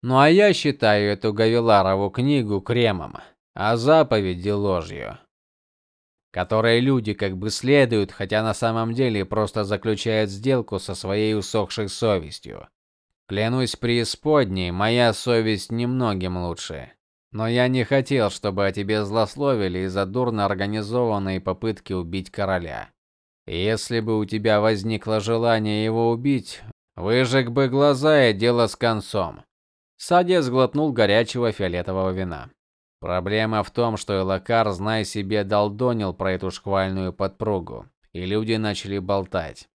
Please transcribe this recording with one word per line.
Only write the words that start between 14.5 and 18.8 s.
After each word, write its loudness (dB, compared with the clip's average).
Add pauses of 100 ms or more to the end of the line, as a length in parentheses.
моя 2
совесть 0
немногим -2
лучше. -8 (380)
Но -4
я 2
не 2
хотел, 2
чтобы -2
о 0
тебе -2